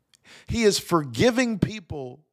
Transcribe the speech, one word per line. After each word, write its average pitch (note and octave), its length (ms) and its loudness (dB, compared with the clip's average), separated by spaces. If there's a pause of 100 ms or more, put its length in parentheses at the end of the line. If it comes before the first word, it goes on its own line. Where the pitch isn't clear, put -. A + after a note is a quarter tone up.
(460)
He A#3 180 -2
is G3+ 140 4
forgiving G3+ 800 0
people D3+ 640 -6 (140)